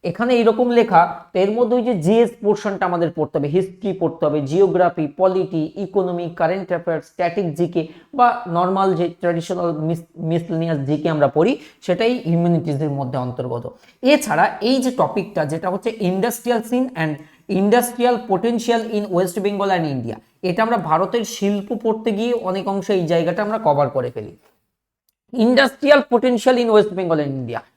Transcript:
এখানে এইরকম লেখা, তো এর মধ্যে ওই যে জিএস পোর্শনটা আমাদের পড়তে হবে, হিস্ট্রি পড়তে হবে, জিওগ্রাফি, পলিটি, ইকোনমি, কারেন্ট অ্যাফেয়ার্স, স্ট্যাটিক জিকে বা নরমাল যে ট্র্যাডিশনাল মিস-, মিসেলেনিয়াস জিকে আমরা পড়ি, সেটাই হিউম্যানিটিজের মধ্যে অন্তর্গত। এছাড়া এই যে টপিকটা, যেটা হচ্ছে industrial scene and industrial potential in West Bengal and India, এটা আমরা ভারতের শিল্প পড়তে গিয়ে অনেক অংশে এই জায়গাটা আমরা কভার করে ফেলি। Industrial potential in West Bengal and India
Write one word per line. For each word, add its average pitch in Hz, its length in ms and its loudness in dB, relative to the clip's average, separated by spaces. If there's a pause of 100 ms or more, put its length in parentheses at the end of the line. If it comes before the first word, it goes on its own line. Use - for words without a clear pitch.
এখানে 233 320 -2
এইরকম 233 360 4
লেখা, 180 600 4
তো 180 60 0
এর 196 120 2
মধ্যে 233 260 2
ওই 240 60 2
যে 240 120 0
জিএস 214 360 4 (140)
পোর্শনটা 202 420 0
আমাদের 170 280 0
পড়তে 151 240 -4
হবে, 143 100 -2
হিস্ট্রি 190 440 -2
পড়তে 160 340 -2
হবে, 147 140 0
জিওগ্রাফি, 170 760 2
পলিটি, 185 600 0
ইকোনমি, 180 600 -4
কারেন্ট 180 320 -2
অ্যাফেয়ার্স, 170 380 -4
স্ট্যাটিক 170 480 -4
জিকে 165 340 -2 (260)
বা 240 340 2
নরমাল 185 460 2
যে 170 140 0
ট্র্যাডিশনাল 170 640 -2
মিস-, 165 460 -4
মিসেলেনিয়াস 165 600 -2
জিকে 147 320 -2
আমরা 147 180 2
পড়ি, 180 300 2 (240)
সেটাই 226 360 0
হিউম্যানিটিজের 165 720 0
মধ্যে 135 280 -4
অন্তর্গত। 123 560 -6 (280)
এছাড়া 226 580 2
এই 247 160 2
যে 254 140 0
টপিকটা, 170 540 -2
যেটা 160 260 -4
হচ্ছে 196 200 -4 (100)
industrial 220 600 -2 (100)
scene 254 180 0 (140)
and 156 100 -2 (480)
industrial 240 560 2 (140)
potential 233 500 0 (160)
in 208 60 0 (140)
West 180 280 0
Bengal 202 320 0
and 165 180 0
India, 117 220 -6 (260)
এটা 185 200 -2
আমরা 233 140 0
ভারতের 185 480 0
শিল্প 202 580 -2
পড়তে 220 280 -2
গিয়ে 226 220 -2
অনেক 190 360 -4
অংশে 196 260 -2
এই 180 120 0
জায়গাটা 170 360 0
আমরা 214 220 -2
কভার 143 260 2
করে 127 200 -4
ফেলি। 110 260 -12 (1080)
Industrial 277 540 4 (120)
potential 247 500 2
in 233 140 0
West 208 220 4
Bengal 165 260 0
and 139 160 -4
India 117 200 -6 (160)